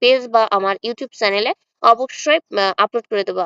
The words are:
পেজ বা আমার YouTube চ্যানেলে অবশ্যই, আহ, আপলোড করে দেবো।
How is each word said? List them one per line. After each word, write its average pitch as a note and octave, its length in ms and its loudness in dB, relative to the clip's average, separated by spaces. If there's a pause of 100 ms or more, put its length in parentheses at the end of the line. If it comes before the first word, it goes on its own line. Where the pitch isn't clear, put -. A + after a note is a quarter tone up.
পেজ B3+ 200 4 (120)
বা A3+ 80 4 (160)
আমার G3 180 -2 (120)
YouTube A#3+ 340 -10
চ্যানেলে G#3 300 0 (420)
অবশ্যই, - 460 0 (220)
আহ, F#3+ 120 0 (100)
আপলোড A3+ 280 -4
করে G3+ 160 0
দেবো। F#3 180 -4